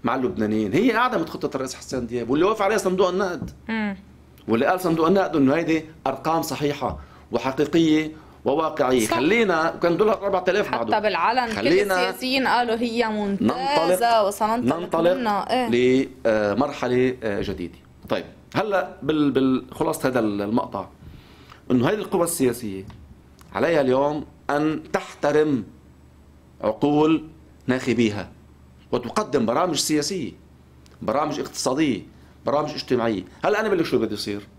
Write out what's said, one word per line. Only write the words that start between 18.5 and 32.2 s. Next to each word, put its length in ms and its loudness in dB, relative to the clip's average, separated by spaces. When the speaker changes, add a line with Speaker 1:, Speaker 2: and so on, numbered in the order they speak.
Speaker 1:
هلأ 480 0
بال-، 280 2
بال-، 420 2
خلاصة 360 -2
هذا 100 0
المقطع 680 -2
إنه 180 4
هيدي 120 -2
القوى 220 -2
السياسية 600 -2
عليها 280 2
اليوم 440 0
أن 340 0
تحترم 680 0
عقول 640 2
ناخبيها 640 0
وتقدم 540 -2
برامج 300 0
سياسية، 560 -2
برامج 380 -2
اقتصادية، 640 -2